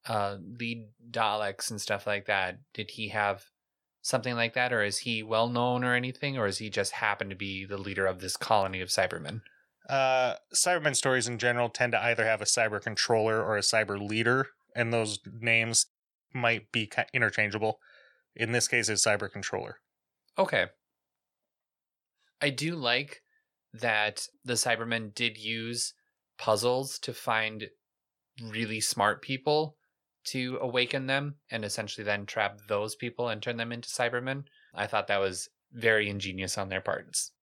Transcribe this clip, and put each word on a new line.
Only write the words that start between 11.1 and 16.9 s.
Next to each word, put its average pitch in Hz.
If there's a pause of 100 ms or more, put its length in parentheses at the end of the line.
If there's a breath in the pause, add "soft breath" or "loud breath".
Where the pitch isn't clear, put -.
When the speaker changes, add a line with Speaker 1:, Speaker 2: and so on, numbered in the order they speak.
Speaker 2:
in 120
general 120
tend 120
to 110
either 117
have 110
a 104
cyber 107
controller 110
or 104
a 101
cyber 104
leader, 113 (260)
and 117
those 107
names 113 (480)
might 117
be 110
ki-, - (120)